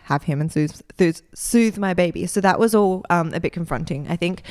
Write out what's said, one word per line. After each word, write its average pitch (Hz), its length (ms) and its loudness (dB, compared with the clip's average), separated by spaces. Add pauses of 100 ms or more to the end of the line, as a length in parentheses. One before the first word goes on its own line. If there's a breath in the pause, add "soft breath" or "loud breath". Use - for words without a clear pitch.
have 143 180 -2
him 143 160 -2
and 156 100 -2
soothe, 151 220 0 (260)
soothe, 170 220 2 (160)
soothe 226 420 2
my 196 160 -2
baby. 175 340 0
So 202 120 -4
that 190 180 4
was 226 160 4
all, 190 360 2
um, 170 240 2
a 165 80 -4
bit 170 100 -4
confronting, 151 580 -6
I 170 60 -2
think, 175 360 -4